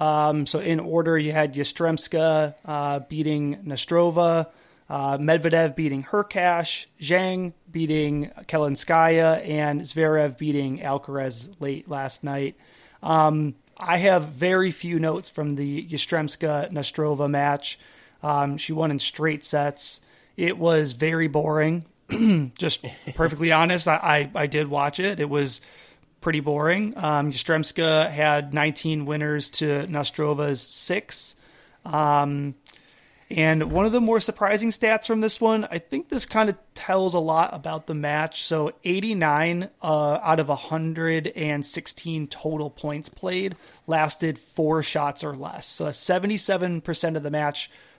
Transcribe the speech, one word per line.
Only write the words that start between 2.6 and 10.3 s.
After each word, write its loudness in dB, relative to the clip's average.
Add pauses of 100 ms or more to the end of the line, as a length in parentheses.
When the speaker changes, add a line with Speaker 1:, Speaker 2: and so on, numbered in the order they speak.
Speaker 1:
uh, -4
beating -2
Nestrova, 2 (420)
uh, -2
Medvedev 4
beating -2
Hurkacz, 0 (140)
Zhang 0 (160)
beating 0 (160)
Kalinskaya, 4
and 0
Zverev 2